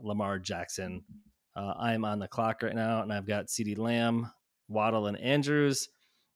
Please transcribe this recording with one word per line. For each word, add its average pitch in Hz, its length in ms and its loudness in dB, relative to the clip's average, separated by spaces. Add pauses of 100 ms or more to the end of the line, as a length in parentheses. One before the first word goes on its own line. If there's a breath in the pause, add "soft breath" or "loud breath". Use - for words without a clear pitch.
Lamar 104 340 -2
Jackson. 92 640 -6 (520)
Uh, 98 240 -4
I 117 140 2
am 110 120 0
on 104 140 0
the 95 80 -6
clock 113 340 0
right 113 140 0
now, 113 260 2
and 104 100 -4
I've 101 140 -2
got 104 220 -2
CeeDee 104 300 -2
Lamb, 117 540 2 (360)
Waddle, 107 400 2
and 104 100 -2
Andrews. 143 720 2 (460)